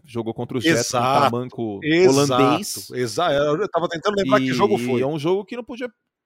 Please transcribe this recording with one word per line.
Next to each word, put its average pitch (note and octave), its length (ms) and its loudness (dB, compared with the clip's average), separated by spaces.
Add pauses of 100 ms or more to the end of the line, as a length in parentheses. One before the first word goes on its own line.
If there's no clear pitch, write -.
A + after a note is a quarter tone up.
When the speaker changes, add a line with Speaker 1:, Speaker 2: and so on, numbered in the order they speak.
Speaker 1:
jogou A2+ 280 -6
contra A#2+ 240 -8
os A2+ 60 -2
Jets, A#2+ 300 2
com C3 40 -2
um A#2+ 40 0
Speaker 2:
Exato, C#3 240 2
Speaker 1:
tamanco A#2 580 -4
Speaker 2:
exato, D3 500 4
Speaker 1:
holandês. - 600 0
Speaker 2:
exa-, B2 420 -2
eu D3+ 340 0
tava E3+ 200 -2
tentando E3+ 280 -4
lembrar F#3+ 220 2
que C3 120 0
Speaker 1:
E, - 20 -2
Speaker 2:
jogo G3 260 2
Speaker 1:
e A#2+ 80 -6
Speaker 2:
foi. B2 160 0
Speaker 1:
é C3 40 -2
um D3+ 120 -4
jogo F#3 260 0
que A#3 120 -14
não A#3+ 80 -10
podia, A#3+ 280 -12 (340)